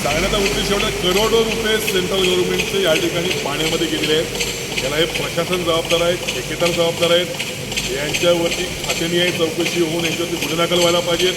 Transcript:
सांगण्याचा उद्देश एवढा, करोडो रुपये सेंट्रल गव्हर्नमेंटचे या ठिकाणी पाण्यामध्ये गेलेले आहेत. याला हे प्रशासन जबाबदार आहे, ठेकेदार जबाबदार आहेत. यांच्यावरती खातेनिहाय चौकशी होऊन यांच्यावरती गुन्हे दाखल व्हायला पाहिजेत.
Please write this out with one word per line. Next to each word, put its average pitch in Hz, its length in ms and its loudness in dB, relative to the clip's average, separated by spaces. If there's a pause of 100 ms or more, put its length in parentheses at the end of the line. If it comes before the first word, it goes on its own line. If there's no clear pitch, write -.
सांगण्याचा 170 340 0
उद्देश 202 340 0
एवढा, 202 180 0
करोडो 202 480 2
रुपये 220 400 2
सेंट्रल 190 460 0
गव्हर्नमेंटचे 180 600 0
या 165 100 4
ठिकाणी 170 360 0
पाण्यामध्ये 156 580 -2
गेलेले 151 260 0
आहेत. 160 120 2 (580)
याला 139 120 -2
हे 160 100 2
प्रशासन 170 580 -2
जबाबदार 165 380 2
आहे, 175 140 2
ठेकेदार 156 540 -2
जबाबदार 170 420 2
आहेत. 175 140 4 (720)
यांच्यावरती 170 640 0
खातेनिहाय 175 680 -2
चौकशी 165 500 0
होऊन 165 240 0
यांच्यावरती 165 300 -2
गुन्हे 165 300 0
दाखल 175 140 2
व्हायला 175 200 4
पाहिजेत. 175 380 0